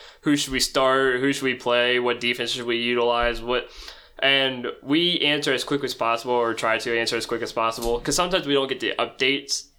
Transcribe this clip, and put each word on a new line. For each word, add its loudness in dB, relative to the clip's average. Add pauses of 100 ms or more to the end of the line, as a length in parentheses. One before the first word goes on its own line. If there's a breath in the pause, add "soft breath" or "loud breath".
(220 loud breath)
"Who 2
should -2
we 0
start? 2
Who 2
should -4
we 0
play? 2
What 0
defense -2
should -6
we 0
utilize? 0
What?" -2 (500 loud breath)
And 2 (140)
we 2
answer 2
as -2
quick -2
as -4
possible, 0
or 2
try 0
to -2
answer 0
as -2
quick -2
as -6
possible, 0
'cause -2
sometimes 0
we 0
don't 2
get -4
the -2
updates -2 (100)